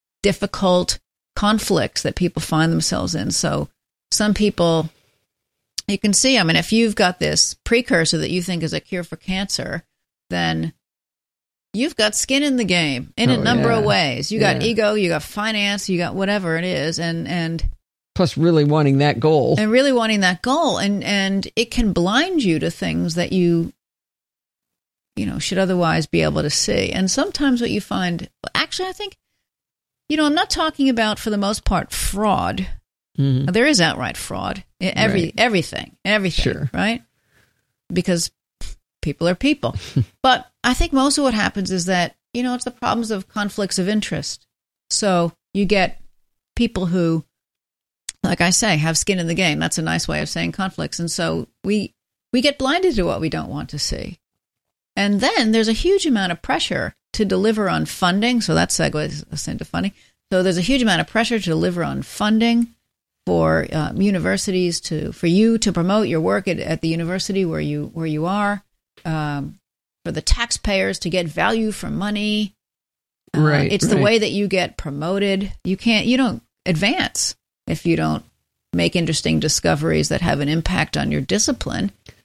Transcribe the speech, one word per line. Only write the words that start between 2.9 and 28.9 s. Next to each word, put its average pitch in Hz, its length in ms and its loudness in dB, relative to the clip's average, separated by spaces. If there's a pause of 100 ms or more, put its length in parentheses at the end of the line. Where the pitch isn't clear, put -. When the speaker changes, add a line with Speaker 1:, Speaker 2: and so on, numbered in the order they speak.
Speaker 1:
in. 160 180 -4
So - 360 -2 (440)
some 214 220 0
people, 170 560 2 (960)
you 202 100 -2
can 208 140 0
see, 262 260 4
I 185 60 2
mean, 165 120 2
if 165 160 0
you've 220 220 4
got 180 240 2
this - 360 0 (100)
precursor 170 540 2
that 151 120 -2
you 180 120 -2
think 170 200 -4
is 160 100 -2
a 156 80 -4
cure 180 220 -8
for 160 140 -14
cancer, - 680 -6 (460)
then 165 440 -2 (1000)
you've 247 240 -2
got 214 180 2
skin 269 300 0
in 269 120 0
the 240 80 0
game 160 520 -2
in 240 140 2
a 247 80 2
Speaker 2:
Oh, 208 40 -2
Speaker 1:
number 233 280 2
of 226 120 2
Speaker 2:
yeah. 208 60 0
Speaker 1:
ways. 151 420 0
You 214 80 -2
got 185 220 2
Speaker 2:
Yeah. 208 80 0
Speaker 1:
ego, 214 260 2
you 196 140 2
got 160 160 0
finance, 208 640 -2
you 185 100 0
got 175 160 -2
whatever 190 420 0
it 170 80 -2
is. 165 360 -2
And, 165 260 -4
and 165 420 -2 (460)
Speaker 2:
Plus 170 220 0
really 160 280 4
wanting 147 340 4
that 143 220 2
goal. 156 380 4
Speaker 1:
And 214 120 2
really 262 220 4
wanting 220 280 2
that 180 220 0
goal. 269 360 0
And, 202 260 -2
and 196 520 0
it 233 140 0
can 220 220 0
blind 269 500 2
you 165 160 2
to 160 120 -2
things 170 440 -4
that 175 180 -2
you, 170 400 2 (1400)
you 104 100 -4
know, 71 120 -4
should 175 200 -4
otherwise 170 480 2
be 160 160 2
able 151 200 0
to 147 80 -2
see. - 420 0
And 185 180 -2
sometimes 277 500 0
what 233 100 -2
you 208 100 -2
find, 180 480 -4 (260)
actually, 370 340 -2
I 370 40 -6